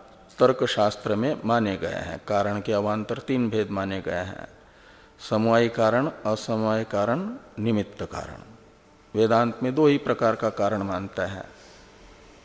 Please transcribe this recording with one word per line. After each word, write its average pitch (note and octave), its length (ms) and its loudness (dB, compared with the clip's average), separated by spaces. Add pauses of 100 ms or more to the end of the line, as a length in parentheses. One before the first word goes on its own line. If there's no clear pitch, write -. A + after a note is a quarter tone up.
(380)
तर्क B2+ 260 4
शास्त्र G#2+ 500 0
में B2+ 300 -2
माने A2 320 2
गए E2 120 -4
हैं, - 400 -6
कारण G#2 320 0
के A2 120 -4
अवान्तर G#2+ 460 -2
तीन B2 320 0
भेद G#2+ 200 0
माने G2 300 -4
गए F2+ 240 -4
हैं, - 240 -12 (840)
समवायी A2+ 380 4
कारण, A#2 420 2 (160)
असमवायी A2 580 0
कारण, C3+ 520 -2 (220)
निमित्त G#2+ 440 -2
कारण। - 400 -10 (720)
वेदांत A2+ 480 4
में B2+ 120 -2
दो D3+ 120 4
ही C#3+ 120 6
प्रकार A#2 380 2
का A2 140 0
कारण G2+ 320 0
मानता F#2+ 440 -4
है, F#2+ 180 -8 (1000)